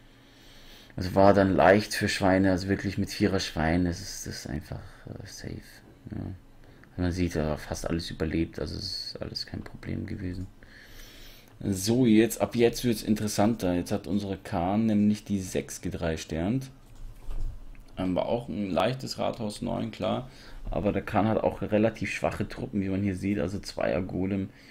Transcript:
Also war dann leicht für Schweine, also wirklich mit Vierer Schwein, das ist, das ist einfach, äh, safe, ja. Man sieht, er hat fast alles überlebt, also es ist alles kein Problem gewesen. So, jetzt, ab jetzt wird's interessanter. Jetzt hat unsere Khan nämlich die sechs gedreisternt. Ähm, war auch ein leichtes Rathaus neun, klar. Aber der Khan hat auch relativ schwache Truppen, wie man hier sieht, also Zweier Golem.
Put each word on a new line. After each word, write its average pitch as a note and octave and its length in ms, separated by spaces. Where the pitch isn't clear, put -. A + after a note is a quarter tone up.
Also F#2 200
war G2 180
dann F#2+ 220
leicht F#2 360
für G#2 160
Schweine, F#2+ 440
also F#2 160
wirklich G2 300
mit G2 120
Vierer F#2+ 300
Schwein, E2+ 440
das F2 160
ist, - 280
das - 80
ist - 100
einfach, - 340
äh, - 200
safe, - 340
ja. G2 100
Man F2+ 140
sieht, F2 240
er D#2 160
hat D2 100
fast - 300
alles E2 220
überlebt, D#2+ 480
also E2 160
es - 320
ist - 120
alles - 240
kein - 200
Problem - 420
gewesen. F#2 400
So, G#2 460
jetzt, A2 340
ab - 160
jetzt A#2 280
wird's A#2 180
interessanter. G#2 720
Jetzt F2 160
hat G#2 160
unsere G2 300
Khan G2 500
nämlich G#2 380
die G2+ 160
sechs - 400
gedreisternt. E2+ 920
Ähm, F#2 180
war - 120
auch B2 220
ein F#2+ 220
leichtes A2+ 480
Rathaus G#2 440
neun, G2 280
klar. G#2+ 380
Aber F#2 220
der F#2+ 100
Khan G#2 240
hat A2 160
auch - 200
relativ G#2 480
schwache - 380
Truppen, - 320
wie G2 80
man F#2+ 140
hier G2 140
sieht, G2 220
also F2+ 220
Zweier - 420
Golem. F#2+ 480